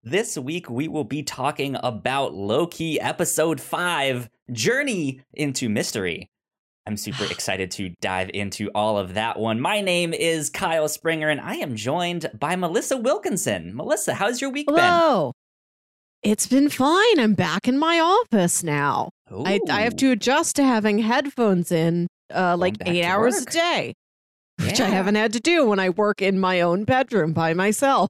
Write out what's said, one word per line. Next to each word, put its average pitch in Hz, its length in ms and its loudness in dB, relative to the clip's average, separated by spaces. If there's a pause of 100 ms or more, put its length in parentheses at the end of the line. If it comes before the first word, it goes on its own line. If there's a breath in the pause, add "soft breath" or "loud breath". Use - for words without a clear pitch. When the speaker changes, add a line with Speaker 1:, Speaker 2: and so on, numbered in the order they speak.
Speaker 1:
This 175 340 -4
week, 156 320 -8
we 135 200 -4
will 151 160 -4
be 139 180 -6
talking 139 580 -4
about 123 520 -4
Loki 147 680 -2
episode 156 600 -2
five, 139 680 -2 (220)
Journey 165 720 -2 (120)
into 135 360 -4
Mystery. 101 600 -4 (560)
I'm 107 120 -8
super - 260 -8
Speaker 2:
<sighs> 92 80 -6
Speaker 1:
excited 95 400 -6
to 92 300 -8
dive 95 320 -4
into 101 420 -6
all 107 220 0
of 92 160 -4
that 107 260 -4
one. 113 220 -2
My 202 180 -2
name 175 340 -2
is 160 360 -2
Kyle 165 400 -2
Springer, 156 400 -2
and 147 100 0
I 202 160 -8
am 156 220 -6
joined 165 600 -4
by 151 200 -2
Melissa 185 400 -2
Wilkinson. 185 760 -2
Melissa, 175 420 -4
how's 240 260 -2
your 277 80 -4
week 294 180 -4
been? 294 80 2
Speaker 2:
Hello. 330 560 4 (920)
It's 214 240 2
been 277 200 4
fine. 339 540 4
I'm 214 140 4
back 175 340 0
in 269 100 2
my 330 220 4
office 320 640 4
now. 143 480 0 (220)
I, 170 360 0
I 202 140 2
have 233 100 0
Speaker 1:
Ooh. 233 40 -10
Speaker 2:
to 269 140 4
adjust 262 460 2
to 277 80 4
having 214 340 4
headphones 226 720 2
in, 170 360 2 (260)
uh, 180 240 2
Speaker 1:
Going - 20 -2
Speaker 2:
like, 190 200 0
Speaker 1:
back 185 100 -6
Speaker 2:
eight 175 140 2
Speaker 1:
to 170 40 2
Speaker 2:
hours 220 280 2
Speaker 1:
work. 262 140 -4
Speaker 2:
a - 40 -8
day, 320 400 0 (680)
which 220 180 0
I 226 80 2
Speaker 1:
Yeah. 196 60 2
Speaker 2:
haven't 190 220 2
had 214 180 2
to 233 60 -2
do 320 260 4
when 208 140 2
I 185 100 2
work 208 320 0
in 190 180 2
my 185 220 2
own 175 220 2
bedroom 220 500 2
by 165 220 2
myself. 214 540 2